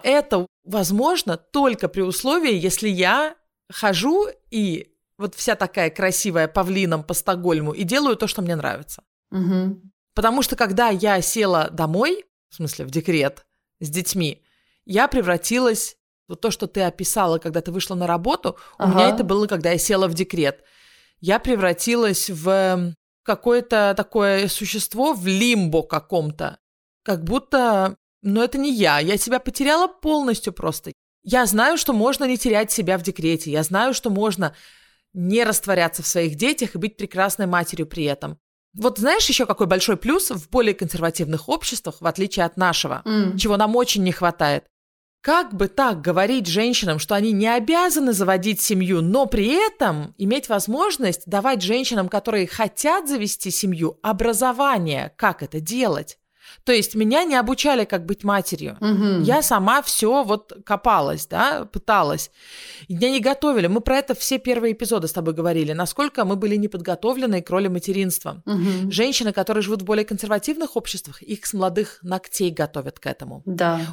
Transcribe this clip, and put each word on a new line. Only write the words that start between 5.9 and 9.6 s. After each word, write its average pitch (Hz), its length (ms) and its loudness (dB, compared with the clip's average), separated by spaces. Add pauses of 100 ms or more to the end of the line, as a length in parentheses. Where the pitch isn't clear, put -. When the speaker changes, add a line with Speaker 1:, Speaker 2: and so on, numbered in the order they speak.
Speaker 1:
павлином 180 560 0
по 175 100 -6
Стокгольму 170 600 0
и 196 100 -6
делаю 247 340 2
то, 220 100 -2
что - 140 -4
мне 175 140 -2
нравится. 143 480 -6 (280)
Speaker 2:
Мгм. 190 600 -2 (240)